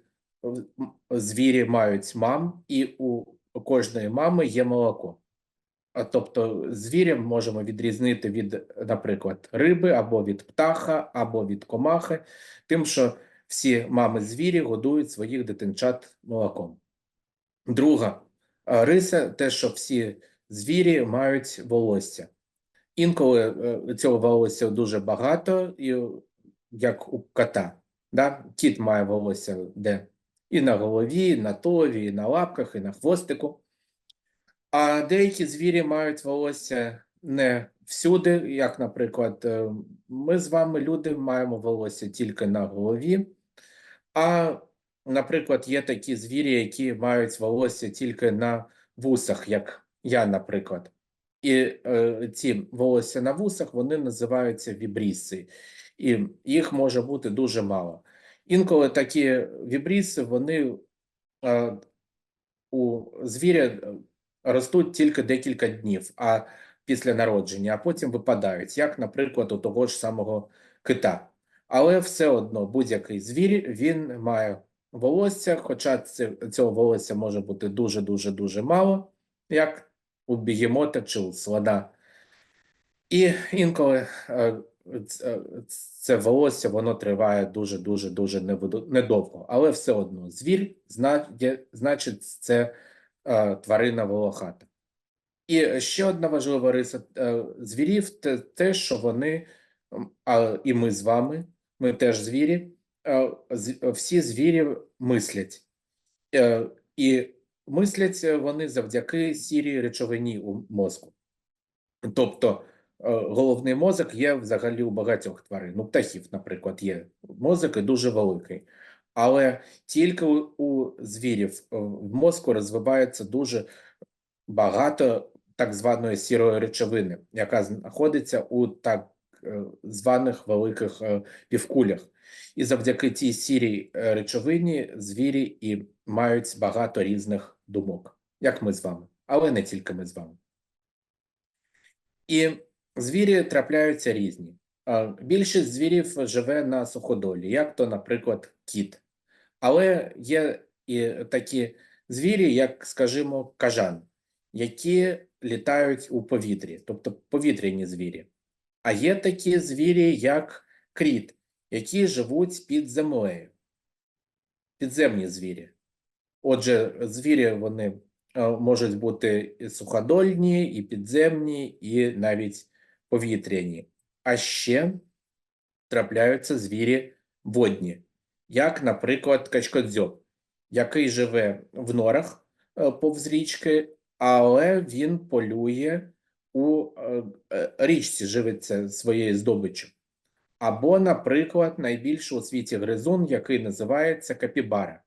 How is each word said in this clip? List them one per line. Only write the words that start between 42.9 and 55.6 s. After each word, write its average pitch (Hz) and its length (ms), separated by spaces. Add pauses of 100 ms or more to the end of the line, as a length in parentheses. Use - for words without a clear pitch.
А, 165 420 (500)
наприклад, 135 600
є 135 140
такі 120 340
звірі, 131 360
які 120 420
мають 117 460
волосся 117 480
тільки 117 440
на 117 320 (320)
вусах, 120 520
як - 380 (160)
я, 120 240
наприклад. 95 640 (520)
І, 135 120 (320)
е, 117 480
ці 110 380
волосся 123 500
на 135 100
вусах, 180 420
вони 131 240
називаються 120 760
вібриси. 101 760 (500)